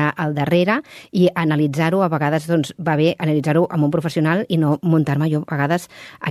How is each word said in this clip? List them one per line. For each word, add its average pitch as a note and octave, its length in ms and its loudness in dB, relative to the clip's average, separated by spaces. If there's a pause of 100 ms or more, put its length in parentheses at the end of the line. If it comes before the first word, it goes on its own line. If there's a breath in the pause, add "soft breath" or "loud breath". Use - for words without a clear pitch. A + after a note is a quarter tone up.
ha D3 80 2
al D3+ 240 -4
darrere F3 460 0 (320 loud breath)
i F3 200 4
analitzar-ho, D#3+ 680 0
a F3+ 80 2
vegades, D3+ 400 0
doncs, D#3+ 260 0
va D#3 200 -2
bé D#3+ 220 2
analitzar-ho D#3 520 0
amb D3+ 140 0
un D3 100 2
professional E3 540 0
i F3 100 0
no D3+ 240 0
muntar-me D#3 480 0
jo D3+ 160 -2
a - 80 -6
vegades D3 320 -2 (440 loud breath)